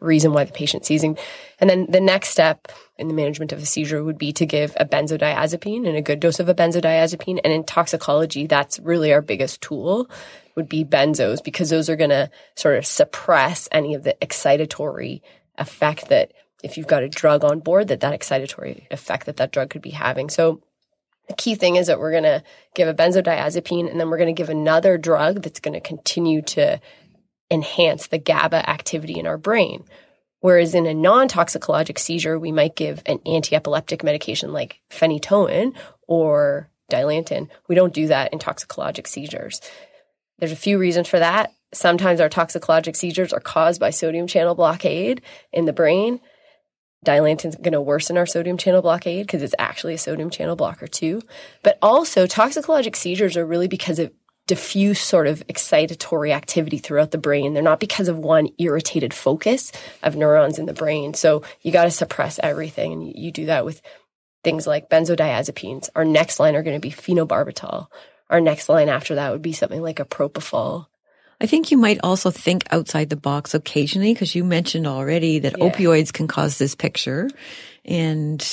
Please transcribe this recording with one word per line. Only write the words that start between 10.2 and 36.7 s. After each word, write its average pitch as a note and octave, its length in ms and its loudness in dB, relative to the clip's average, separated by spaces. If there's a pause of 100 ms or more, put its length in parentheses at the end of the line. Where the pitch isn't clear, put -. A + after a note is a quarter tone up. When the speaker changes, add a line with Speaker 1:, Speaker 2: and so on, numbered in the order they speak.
Speaker 1:
would E3 100 -6
be D#3 160 -2
benzos, C#3+ 580 2
because D3+ 280 -6
those D#3+ 200 0
are D#3+ 60 -2
gonna C#3+ 340 2 (280)
sort D3 200 2
of - 80 -2
suppress - 880 2
any D3+ 220 0
of C#3+ 100 -6
the C3+ 180 0
excitatory D3 1000 -2 (360)
effect - 520 -4
that - 240 2 (280)
if - 160 -12
you've D#3 100 -10
got C#3 160 2
a C3+ 60 -2
drug D3+ 360 2
on D3+ 160 2
board, F#3 260 2
that C#3 140 -2
that C#3+ 180 -2
excitatory - 720 -6
effect - 360 -8
that - 100 -10
that C3 160 -2
drug C#3 160 -2
could D#3 120 -14
be - 100 -14
having. D3 380 -4
So D#3+ 320 0 (680)
the - 80 -14
key A3+ 200 -4
thing F3+ 220 2
is F3+ 100 2
that E3 120 2
we're D#3 120 -4
gonna D#3 320 2 (320)
give E3+ 140 2
a D#3+ 40 -2
benzodiazepine, F3 960 0
and - 100 -6
then E3 100 -2
we're E3 80 0
gonna E3 160 2
give D#3+ 160 -6
another D#3+ 480 4
drug D#3+ 440 0
that's - 200 -12
gonna E3 180 -6
continue D#3+ 600 -2
to - 400 0 (680)
enhance D#3+ 580 0
the D#3+ 100 -4
gaba D#3 520 0
activity D#3 480 -6
in E3 80 -8
our D#3+ 120 -4
brain. G3 480 -2 (560)
Whereas F3 340 6
in E3+ 100 4
a D#3 80 0
non-toxicologic E3+ 1040 2
seizure, D#3+ 400 -2
we D#3+ 140 -6
might D#3 240 2
give D3+ 300 -6
an C#3+ 200 -2
anti-epileptic D#3 800 -2
medication D3 480 -4
like - 300 -8 (100)
phenytoin F3 840 2 (340)
or D3 640 2 (220)